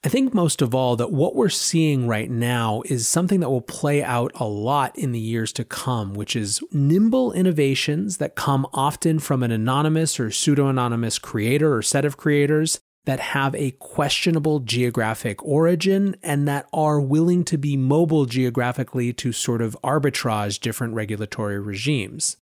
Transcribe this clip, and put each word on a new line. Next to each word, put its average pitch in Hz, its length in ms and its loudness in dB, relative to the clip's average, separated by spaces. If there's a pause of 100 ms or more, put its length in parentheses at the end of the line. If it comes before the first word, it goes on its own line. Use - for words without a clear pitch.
I - 60 0
think 262 260 2
most 175 260 2
of 123 140 2
all 127 220 2
that 120 160 -2
what 151 220 2
we're 226 160 4
seeing 151 560 2
right 110 240 -2
now 117 560 0
is 117 200 -2
something 180 340 2
that 135 100 0
will 127 120 0
play 143 400 -2
out 120 320 -2
a 123 120 -4
lot 120 520 -2
in 147 140 -2
the 117 80 -4
years 113 340 -2
to 120 100 -6
come, 107 500 -4
which 104 220 -6
is 110 260 -4 (100)
nimble 208 600 4
innovations 165 840 0
that - 180 -4
come 135 380 0
often 147 460 0
from 135 240 -2
an 117 80 0
anonymous 143 720 0
or 113 100 -2
pseudo-anonymous 123 880 0
creator 135 560 0
or 110 80 0
set 139 220 0
of 143 140 -2
creators 151 640 2 (260)
that 131 140 -2
have 139 340 -2
a 135 180 -2
questionable 151 880 0
geographic 113 840 -2
origin 180 800 2
and 143 260 0
that 143 240 -2
are 151 280 2
willing 165 440 2
to 160 140 -2
be 143 180 0
mobile 147 480 4
geographically 123 880 -2
to 123 200 -4
sort 117 300 -2
of 113 200 -4
arbitrage 127 760 0
different 117 340 -4
regulatory 104 640 -4
regimes. 104 880 -4